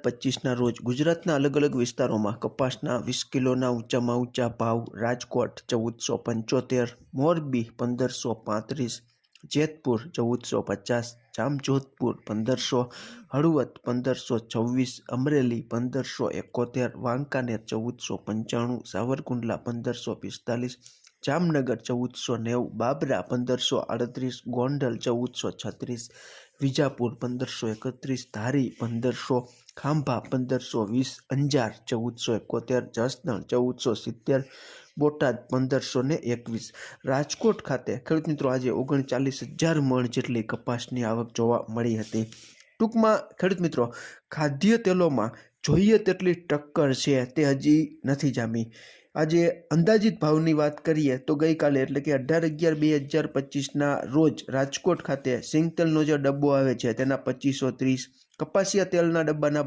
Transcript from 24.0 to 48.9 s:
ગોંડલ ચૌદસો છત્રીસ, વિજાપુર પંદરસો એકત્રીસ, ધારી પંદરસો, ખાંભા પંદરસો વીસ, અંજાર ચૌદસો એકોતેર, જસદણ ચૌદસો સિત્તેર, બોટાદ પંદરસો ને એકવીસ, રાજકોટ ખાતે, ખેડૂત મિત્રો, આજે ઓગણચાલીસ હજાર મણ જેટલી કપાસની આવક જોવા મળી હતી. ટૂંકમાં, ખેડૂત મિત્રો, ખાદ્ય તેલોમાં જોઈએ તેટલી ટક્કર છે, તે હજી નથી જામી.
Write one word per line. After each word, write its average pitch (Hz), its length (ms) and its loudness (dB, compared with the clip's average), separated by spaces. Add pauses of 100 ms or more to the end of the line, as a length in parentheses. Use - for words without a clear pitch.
ગોંડલ 131 480 0
ચૌદસો 123 440 -2 (120)
છત્રીસ, 117 440 -8 (580)
વિજાપુર 131 580 0
પંદરસો 123 540 -4
એકત્રીસ, 127 480 -6 (120)
ધારી 123 340 0 (120)
પંદરસો, 117 580 0 (420)
ખાંભા 139 400 0 (100)
પંદરસો 123 600 -2
વીસ, 131 180 0 (240)
અંજાર 135 380 2 (180)
ચૌદસો 117 500 -2
એકોતેર, 120 420 -2 (140)
જસદણ 117 460 -4 (100)
ચૌદસો 123 500 0
સિત્તેર, 131 380 -2 (600)
બોટાદ 147 500 0
પંદરસો 127 600 0
ને 170 100 -2 (160)
એકવીસ, 117 340 -8 (400)
રાજકોટ 175 580 0
ખાતે, 127 240 -2 (140)
ખેડૂત 160 260 0
મિત્રો, 139 220 0
આજે 127 260 0
ઓગણચાલીસ 135 640 -2 (160)
હજાર 165 180 2 (100)
મણ 127 280 2
જેટલી 120 360 -2
કપાસની 120 580 -4
આવક 117 280 -4
જોવા 117 240 4 (120)
મળી 117 280 0
હતી. 110 280 -2
ટૂંકમાં, - 920 0 (160)
ખેડૂત 180 280 0
મિત્રો, 120 260 0 (440)
ખાદ્ય 160 520 2
તેલોમાં 156 500 2 (280)
જોઈએ 202 320 6 (100)
તેટલી 180 420 2
ટક્કર 147 540 2
છે, 135 180 4 (120)
તે 139 200 4
હજી 151 260 4 (300)
નથી 135 280 0
જામી. 113 300 -2 (540)